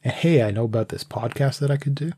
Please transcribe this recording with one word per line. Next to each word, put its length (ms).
And 80
hey, 300
I 80
know 140
about 260
this 140
podcast 540
that 120
I 60
could 180
do. 240